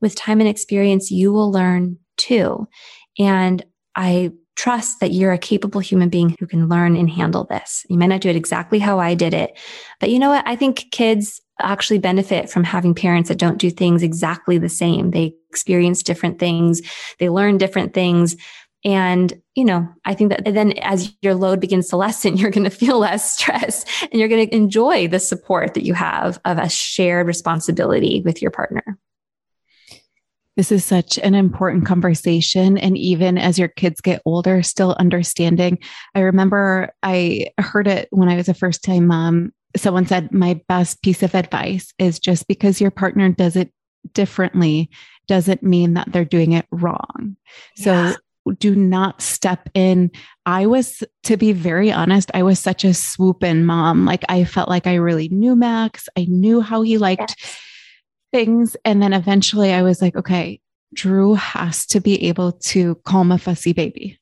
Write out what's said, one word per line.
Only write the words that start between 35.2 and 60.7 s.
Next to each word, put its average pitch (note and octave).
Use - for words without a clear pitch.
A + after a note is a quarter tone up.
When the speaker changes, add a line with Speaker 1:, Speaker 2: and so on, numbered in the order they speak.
Speaker 2:
I G3
remember F#3+
I F3+
heard G3+
it F#3+
when F#3
I F3
was F3
a F#3
first-time F3+
mom. E3+
Someone F#3
said, F3+
"My F3+
best F3+
piece F#3
of F#3
advice -
is F3+
just -
because G3
your G3
partner F#3+
does F3
it F3+
differently F3
doesn't F#3+
mean F3
that -
they're F3
doing E3
it E3
wrong." F3
So G3+
Speaker 1:
Yeah. F3
Speaker 2:
do G#3
not F#3
step -
in. F#3
I F#3
was, A#3+
to A3
be G#3+
very F3+
honest, F#3
I F#3
was F#3
such -
a F#3+
swoop -
in E3
mom. E3+
Like, F3+
I F3+
felt F3
like F3+
I F3+
really E3+
knew A3
Max. A3+
I F3+
knew G3
how A3
he A3+
liked G3+
Speaker 1:
Yes. -
Speaker 2:
things. A#3
And G3+
then G3
eventually G3
I F#3
was F#3
like, F#3
"Okay, F3+